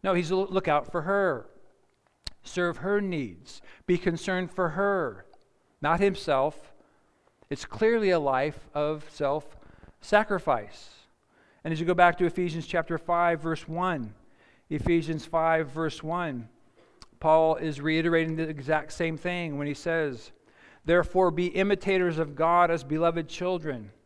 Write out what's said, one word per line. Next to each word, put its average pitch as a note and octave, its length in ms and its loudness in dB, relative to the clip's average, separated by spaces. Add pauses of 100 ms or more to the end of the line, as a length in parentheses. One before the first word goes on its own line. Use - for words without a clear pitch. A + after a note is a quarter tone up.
No, F#3+ 100 2
he's F3 180 0
a F#3+ 40 0
loo-, F#3+ 120 0
look F#3 200 -2
out D3 240 0
for E3 120 -4
her. F3+ 440 -2 (960)
Serve F3 340 -4
her G3+ 220 0
needs. D3 640 -6 (240)
Be F3+ 120 4
concerned F3+ 540 -2
for F3+ 180 -2
her, F3 560 -2 (560)
not D#3+ 180 2
himself. D3+ 760 0 (800)
It's - 140 -8
clearly A3 440 2
a F3 100 4
life C#3 540 -2
of D3+ 360 -2
self-sacrifice. D3+ 1800 -2 (760)
And D#3+ 80 -4
as D#3 80 -4
you E3+ 60 -2
go F3 80 2
back F3 240 6
to F3+ 80 2
Ephesians E3 400 -2
chapter E3 320 -2
five, E3+ 440 0
verse D#3+ 260 -4
one, D#3+ 480 -4 (540)
Ephesians D#3+ 560 0
five, D#3+ 420 2
verse D3+ 340 -4
one, D#3 460 -4 (720)
Paul D#3+ 380 6
is D3+ 240 -4
reiterating D#3+ 560 2
the D#3+ 100 -2
exact D3+ 460 -2
same E3 240 -4
thing E3+ 400 -4
when C#3+ 100 -4
he C#3+ 60 -4
says, D#3 580 -4 (540)
"Therefore F3 440 4
be F3 180 0
imitators F#3 680 2
of D3 180 -4
God E3+ 360 4
as D3 140 -2
beloved D#3+ 420 0
children D3+ 640 -6 (140)